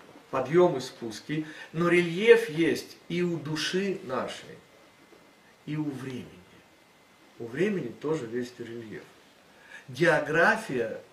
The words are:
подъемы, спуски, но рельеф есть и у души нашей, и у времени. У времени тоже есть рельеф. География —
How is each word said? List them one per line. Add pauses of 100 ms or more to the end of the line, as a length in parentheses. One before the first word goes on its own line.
(300)
подъемы,
спуски, (260)
но
рельеф
есть (120)
и
у
души
нашей, (1080)
и
у
времени. (1120)
У
времени
тоже
есть
рельеф. (840)
География — (120)